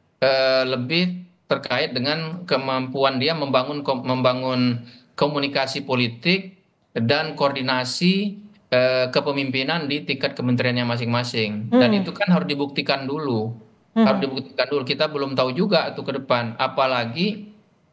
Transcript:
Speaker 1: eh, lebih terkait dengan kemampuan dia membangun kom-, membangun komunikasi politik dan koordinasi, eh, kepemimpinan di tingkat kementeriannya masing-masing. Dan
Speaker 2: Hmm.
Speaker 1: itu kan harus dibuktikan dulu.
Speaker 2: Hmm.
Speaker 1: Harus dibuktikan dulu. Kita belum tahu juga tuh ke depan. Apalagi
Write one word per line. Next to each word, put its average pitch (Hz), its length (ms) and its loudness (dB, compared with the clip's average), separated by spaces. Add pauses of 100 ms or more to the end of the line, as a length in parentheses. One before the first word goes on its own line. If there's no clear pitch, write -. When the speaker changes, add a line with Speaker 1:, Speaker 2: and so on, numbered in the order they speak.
(180)
Speaker 1:
eh, 131 480 4
lebih 151 480 0 (320)
terkait 131 460 -2
dengan 156 520 -4
kemampuan 131 760 0
dia 151 160 0
membangun 143 480 -2
kom-, 131 180 -2
membangun 127 800 0 (320)
komunikasi 139 680 0
politik 127 760 0 (340)
dan 143 440 0
koordinasi, 139 1040 0 (280)
eh, 127 400 4
kepemimpinan 139 800 0
di 143 160 -4
tingkat 139 320 -4
kementeriannya 123 540 0
masing-masing. 117 840 -2
Dan 240 220 6
Speaker 2:
Hmm. 202 100 4
Speaker 1:
itu 175 80 -4
kan 190 240 2
harus 147 160 2
dibuktikan 143 560 -2
dulu. 131 480 -2 (400)
Speaker 2:
Hmm. 220 140 6
Speaker 1:
Harus 190 180 4
dibuktikan 131 400 -2
dulu. 143 180 0
Kita 139 220 0
belum 139 320 -2
tahu 131 160 2
juga 160 400 2
tuh - 80 -8
ke 135 140 -4
depan. 120 420 0
Apalagi 131 960 0 (420)